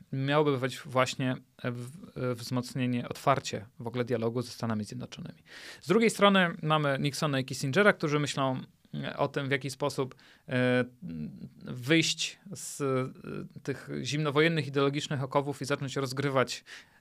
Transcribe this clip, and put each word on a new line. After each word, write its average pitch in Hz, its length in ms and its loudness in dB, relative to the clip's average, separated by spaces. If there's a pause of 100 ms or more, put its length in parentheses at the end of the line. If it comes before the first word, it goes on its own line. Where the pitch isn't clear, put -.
(120)
miałoby 143 460 2
być 127 220 -2
właśnie, 131 560 0 (260)
e, 127 80 -4
w-, 120 200 -8 (260)
e, 127 180 -2
wzmocnienie, 123 760 -2
otwarcie 127 580 0 (120)
w 117 80 -12
ogóle 120 180 -2
dialogu 117 380 0
ze 113 80 -10
Stanami 110 340 -2
Zjednoczonymi. - 580 -12 (380)
Z - 80 -6
drugiej 220 220 6
strony 196 400 6 (120)
mamy 151 380 2
Nixona 143 400 0
i 127 40 -2
Kissingera, 143 480 4
którzy 151 260 0
myślą, 135 420 0 (340)
e, 143 220 -6
o 143 120 2
tym, 139 200 -4
w - 20 -4
jaki 135 200 0
sposób, 135 440 -4 (340)
e, 127 360 2 (800)
wyjść 147 760 0 (140)
z, - 280 -10
e, - 840 -4
tych - 260 -8 (140)
zimnowojennych, 151 640 2
ideologicznych 139 560 0
okowów 139 400 0
i - 20 -4
zacząć 135 320 -2
rozgrywać 135 680 0 (360)